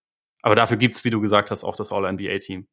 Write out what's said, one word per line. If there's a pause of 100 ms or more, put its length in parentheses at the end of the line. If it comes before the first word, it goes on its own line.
(420)
Aber
dafür
gibt's,
wie
du
gesagt
hast,
auch
das
All-N-B-A-Team.